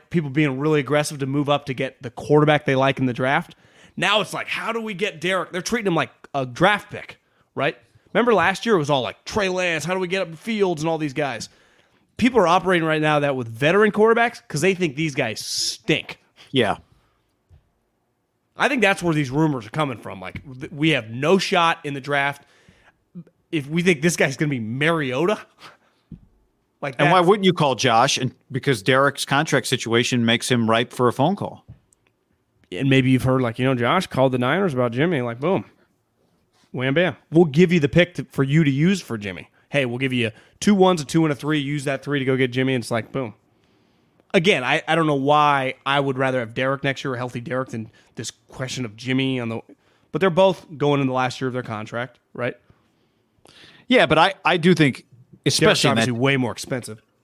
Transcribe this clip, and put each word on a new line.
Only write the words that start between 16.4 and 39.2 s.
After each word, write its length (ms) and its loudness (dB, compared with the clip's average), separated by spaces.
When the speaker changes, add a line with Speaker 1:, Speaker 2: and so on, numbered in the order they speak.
Speaker 2:
Yeah. 260 2
Speaker 1:
I 120 0
think 140 -2
that's 200 2
where 120 0
these 160 -2
rumors 360 0
are 40 -20
coming 280 -4
from. 220 -14
Like, 200 -12
th-, 120 -14
we 180 0
have 200 -2
no 280 2
shot 460 0
in 100 -8
the 60 -8
draft. 440 -2
If 180 -4
we 140 -2
think 200 4
this 140 2
guy's 200 0
gonna 140 0
be 100 -2
Mariota, 800 0
like, 180 -8
Speaker 2:
And 120 4
why 80 6
Speaker 1:
that's 100 4
Speaker 2:
wouldn't 160 6
you 80 6
call 220 2
Josh? 440 4
And 160 -4
because 320 -2
Derek's 420 2
contract 420 0
situation 580 0
makes 260 2
him 200 2
ripe 220 0
for 160 2
a 40 0
phone 220 0
call. 300 -10
Speaker 1:
And 200 -2
maybe 200 4
you've 120 4
heard, 180 2
like, 180 -4
you 60 -2
know, 100 2
Josh 320 0
called 260 2
the 60 0
Niners 360 0
about 180 -2
Jimmy. 280 0
Like, 200 -8
boom, 240 -2
wham, 220 -2
bam. 220 0
We'll 140 6
give 280 4
you 80 4
the 80 2
pick 260 2
to, 100 -8
for 180 -4
you 220 4
to 60 2
use 300 2
for 180 -10
Jimmy. 300 -12